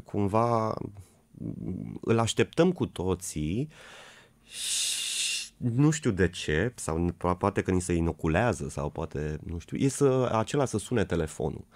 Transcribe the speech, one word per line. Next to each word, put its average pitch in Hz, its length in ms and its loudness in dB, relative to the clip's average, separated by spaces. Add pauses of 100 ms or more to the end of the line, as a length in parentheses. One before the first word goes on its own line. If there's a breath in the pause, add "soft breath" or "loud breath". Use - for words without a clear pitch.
cumva 110 680 2 (1300 soft breath)
îl 113 180 4
așteptăm 117 540 2
cu 127 140 -2
toții 90 840 -2 (760 loud breath)
și - 760 -4 (360)
nu 123 340 4
știu 156 200 0
de 92 180 4
ce, 87 460 0
sau 85 420 0
po-, 90 220 2
poate 101 240 2
că - 80 0
ni 92 100 4
se 87 120 -2
inoculează, 82 760 2
sau 71 220 -4
poate, 76 540 -6
nu 82 140 -6
știu, - 180 -10
e 139 120 2
să, 131 440 2
acela 110 320 2
să 110 140 -2
sune 104 260 2
telefonul. 80 600 -2 (120)